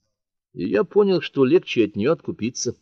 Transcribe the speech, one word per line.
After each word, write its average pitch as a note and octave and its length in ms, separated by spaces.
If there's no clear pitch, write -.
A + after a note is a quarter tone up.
И - 160
я G#3 140
понял, G3 380
что - 240
легче B2+ 400
от - 100
неё G#2+ 160
откупиться A#2+ 720